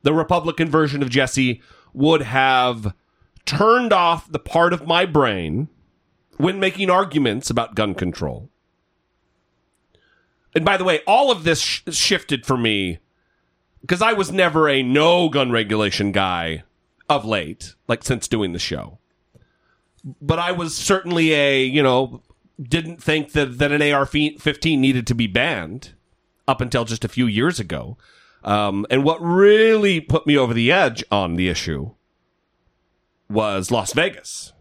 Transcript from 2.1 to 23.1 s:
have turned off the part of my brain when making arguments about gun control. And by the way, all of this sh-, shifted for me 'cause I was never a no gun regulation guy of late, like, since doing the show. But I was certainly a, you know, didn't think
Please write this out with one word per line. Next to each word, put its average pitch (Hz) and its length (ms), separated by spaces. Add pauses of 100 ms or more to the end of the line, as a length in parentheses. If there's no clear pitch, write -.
have 123 720 (520)
turned 226 460
off 170 400
the 151 80
part 170 320
of 156 160
my 175 180
brain 120 640 (680)
when 185 220
making 190 300
arguments 143 600
about 117 260
gun 101 180
control. 69 560 (2000)
And 160 80
by 190 140
the 180 60
way, 170 240
all 254 240
of 180 120
this 160 160
sh-, - 300
shifted 151 560
for 131 100
me 101 440 (880)
'cause 180 140
I 220 120
was 196 180
never 160 380
a 135 140
no 160 460
gun 131 220
regulation 107 600
guy 85 520 (460)
of 139 160
late, 90 500 (120)
like, 120 160
since - 260
doing 101 240
the 87 60
show. 76 400 (1200)
But 165 180
I 175 140
was 170 220
certainly 175 580
a, 139 320
you 139 180
know, 127 380 (400)
didn't 160 420
think 156 300